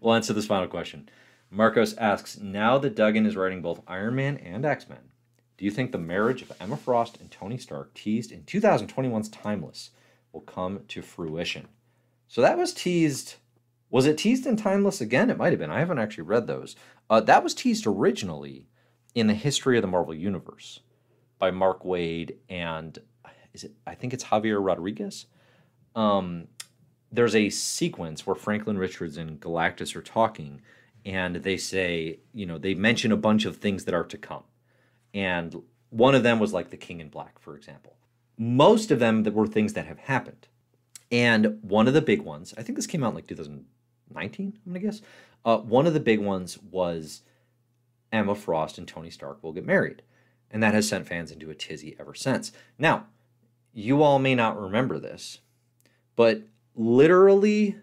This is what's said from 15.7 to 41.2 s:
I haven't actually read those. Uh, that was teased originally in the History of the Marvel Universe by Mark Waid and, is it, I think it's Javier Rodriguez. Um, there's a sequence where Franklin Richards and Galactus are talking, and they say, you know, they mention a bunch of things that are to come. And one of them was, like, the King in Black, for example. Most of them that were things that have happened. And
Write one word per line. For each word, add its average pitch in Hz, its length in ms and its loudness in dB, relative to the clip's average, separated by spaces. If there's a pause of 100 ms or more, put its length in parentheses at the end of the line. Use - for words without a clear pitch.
I 101 100 -2
haven't 170 180 -2
actually 107 260 -6
read 110 220 0
those. - 300 -8 (340)
Uh, 113 120 6
that 139 200 6
was 349 120 -4
teased - 320 -2
originally 92 840 -2 (480)
in 113 100 2
the 107 80 4
History 131 420 2
of 110 60 4
the 98 60 -2
Marvel 87 260 0
Universe - 680 -8 (600)
by 92 100 2
Mark 92 320 0
Waid 85 540 -4 (120)
and, 80 480 -8 (560)
is - 120 -20
it, - 80 -16 (120)
I 85 120 -14
think 123 180 -8
it's 123 100 -10
Javier 107 400 0
Rodriguez. 92 600 -4 (720)
Um, 95 500 0 (640)
there's 117 240 2
a 107 160 4
sequence - 720 -6
where 98 120 -2
Franklin 107 420 -4
Richards 90 380 -6
and 80 240 -12
Galactus 85 560 -4
are 82 60 -12
talking, 78 600 -2 (420)
and 92 320 -4
they 92 200 -2
say, 85 640 -4 (120)
you 101 140 -10
know, 82 120 -8
they 92 160 -2
mention 110 360 2
a 104 60 4
bunch 107 280 4
of 90 120 -6
things 95 300 -4
that 90 80 -2
are 82 100 0
to - 120 -14
come. - 280 -14 (680)
And 90 480 -4 (280)
one 123 260 6
of 123 80 6
them 117 160 4
was, 107 140 0
like, 87 180 -4
the - 60 -16
King 85 240 -16
in 76 80 -16
Black, 76 320 -16
for 76 160 -18
example. - 400 -20 (420)
Most 151 540 6
of 123 80 2
them 110 240 4
that 104 100 -2
were 107 140 2
things 107 240 0
that 82 140 -6
have 80 120 -14
happened. - 480 -6 (640)
And 113 520 4